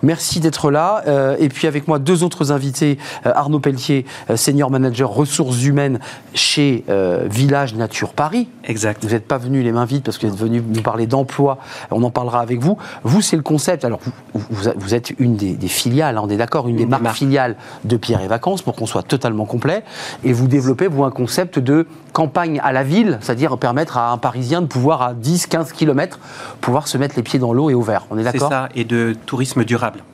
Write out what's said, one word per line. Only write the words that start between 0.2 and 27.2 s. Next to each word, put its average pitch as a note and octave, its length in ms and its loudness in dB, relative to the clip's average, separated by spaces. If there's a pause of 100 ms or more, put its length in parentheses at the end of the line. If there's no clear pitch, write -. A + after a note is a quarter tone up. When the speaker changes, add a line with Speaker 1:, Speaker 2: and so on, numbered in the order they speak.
Speaker 1:
d'être D3+ 320 2
là. F3+ 360 2
Euh, C#3 320 2
et D3+ 100 4
puis C#3+ 180 -2
avec D3 220 -2
moi, D3+ 100 4
deux D#3+ 240 2
autres D#3 300 0
invités. C#3 440 0 (280)
Euh, B2 100 4
Arnaud D3 240 2
Pelletier, C3+ 460 0 (240)
euh, A#2 80 2
senior C#3+ 340 2
manager C3 380 2
ressources B2+ 540 0
humaines C#3 360 2 (340)
chez, C#3+ 540 0
euh, F2+ 420 2
Village C3+ 460 2
Nature A2 380 -4
Paris. G3 340 0 (160)
Speaker 2:
Exact. G#2+ 400 -4
Speaker 1:
Vous A2 60 -2
n'êtes A2 180 0
pas C#3 100 0
venu B2+ 260 0
les A#2 100 2
mains A#2+ 100 2
vides B2+ 200 -2
parce A2 140 -4
que A2+ 100 -2
vous G#2 60 0
êtes F#2+ 60 -8
venu A2+ 260 0
nous A2 160 -2
parler A2+ 260 0
d'emploi. C3+ 500 0 (340)
On A2 120 2
en B2 80 2
parlera B2 280 0
avec A#2+ 200 -2
vous. E3+ 180 2 (260)
Vous, D3+ 180 4
c'est - 140 0
le D#3 80 0
concept. D#3 400 0
Alors, A#2 180 -2
vous, B2 100 -8 (380)
vous, G#2 280 -2
vous G2+ 160 -2
êtes A#2+ 260 -2
une A#2+ 160 4
des, G2+ 180 -2
des F#2+ 140 -6
filiales, B2+ 500 0
hein, G#2+ 60 -2
on G#2 60 -4
est G2+ 80 0
d'accord, A#2+ 320 -2
une A#2 80 0
des A#2 60 2
Speaker 2:
Une A#2 40 0
des A#2 40 2
Speaker 1:
marques B2+ 120 2
Speaker 2:
marques. A2+ 140 -2
Speaker 1:
filiales C3+ 380 2 (280)
de A#2 140 2
Pierre A2 240 0
et F#2+ 60 -6
Vacances, A#2 340 -2
pour - 140 -4
qu'on A2+ 100 -6
soit G2 180 -2
totalement A2+ 420 -2
complet. C#3+ 380 -2 (400)
Et C3 80 2
vous B2 160 4
développez, C3+ 400 2
vous, C#3+ 160 2
un C3+ 80 0
concept D3+ 480 -2
de C#3+ 280 2 (260)
campagne D#3+ 500 0
à C#3 80 2
la C3 120 2
ville, E3+ 360 2
c'est-à-dire B2+ 380 0
permettre B2+ 400 0
à A#2+ 160 0
un A#2+ 40 -2
Parisien B2+ 440 -2
de E3+ 60 0
pouvoir, C3 340 2
à B2 120 -2
dix, C3 340 0
quinze E3 260 -2
kilomètres, C#3+ 460 0 (420)
pouvoir C#3 260 0
se - 100 -4
mettre C#3 200 -2
les B2 60 -2